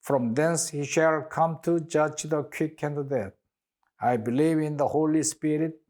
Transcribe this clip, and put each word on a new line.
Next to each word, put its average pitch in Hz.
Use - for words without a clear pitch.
From 123
thence 160
he 143
shall 156
come 156
to 170
judge 151
the 151
quick 156
and 147
the 143
dead. 123
I 120
believe 135
in 151
the 139
Holy 156
Spirit 156